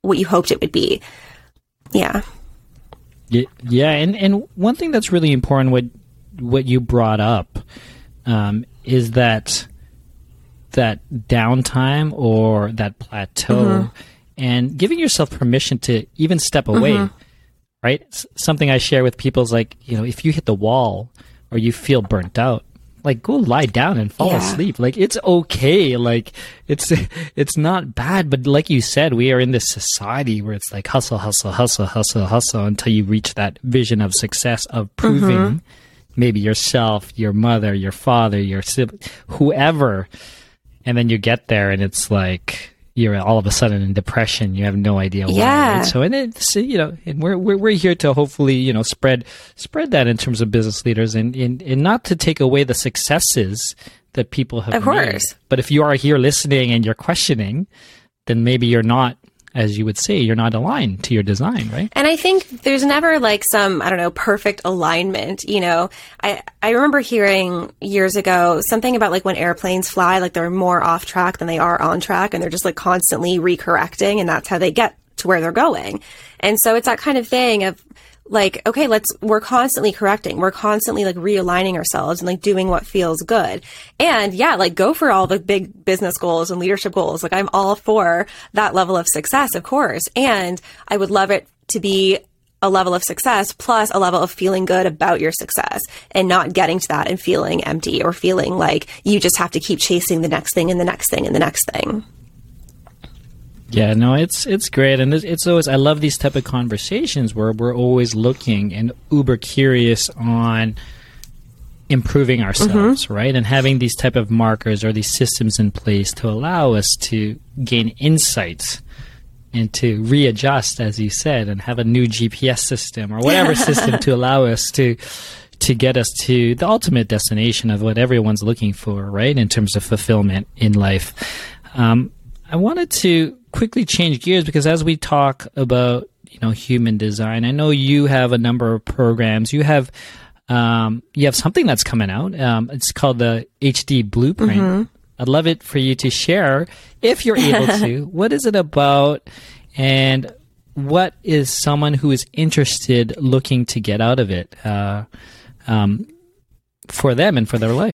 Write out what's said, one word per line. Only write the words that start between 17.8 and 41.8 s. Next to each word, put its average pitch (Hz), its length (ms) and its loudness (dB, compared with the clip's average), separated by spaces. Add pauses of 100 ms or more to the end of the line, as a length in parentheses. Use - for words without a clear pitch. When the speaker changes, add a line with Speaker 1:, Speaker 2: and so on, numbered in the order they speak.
Speaker 2:
right? 127 260 0
S-, - 160 -14 (100)
something 151 360 0
I 131 60 4
share 127 260 2
with 123 140 0
people 127 260 0
is, 113 80 -2
like, 113 300 -2
you 117 160 -6
know, 110 80 -2
if 123 180 -8
you 160 80 2
hit 151 140 -2
the 113 80 0
wall 110 580 0 (400)
or 117 60 -2
you 113 160 0
feel 131 280 0
burnt 95 380 -4
out, 120 240 0 (400)
like, 131 180 -2
go 247 140 -2
lie 147 300 2
down 123 320 0
and 107 140 -2
fall - 160 -2
Speaker 1:
Yeah. 170 100 2
Speaker 2:
asleep. 185 400 -2
Like, 127 200 0
it's 196 260 0
okay. 165 720 2
Like, 117 380 -2 (340)
it's, - 240 -2 (220)
<laughs> 165 220 -12
it's 147 220 -2
not 160 380 -2
bad. 165 340 -2
But 131 160 0
like 143 240 2
you 135 120 4
said, 143 320 0
we 123 180 2
are 127 80 4
in 127 120 2
this 120 180 0
society 110 720 -4
where 104 120 -6
it's - 200 -10
like 98 140 -8
hustle, 120 300 -2
hustle, 101 340 -4
hustle, 113 340 0
hustle, 104 400 -2
hustle 110 400 0
until 104 260 0
you 107 140 4
reach 107 300 -2
that 101 280 -4
vision 120 380 0
of 95 120 -2
success - 520 -4
of 107 320 -6
proving 196 400 2
Speaker 1:
Mm-hmm. 120 200 2 (600)
Speaker 2:
maybe 117 240 2
yourself, 107 760 -2
your 107 140 -2
mother, 107 420 2
your 98 200 -4
father, 113 460 0
your 98 220 -2
sib-, - 400 -4 (260)
whoever. 139 840 2 (760)
And 120 120 0
then 120 100 2
you 113 100 2
get 117 300 -2
there 101 240 2
and 98 100 0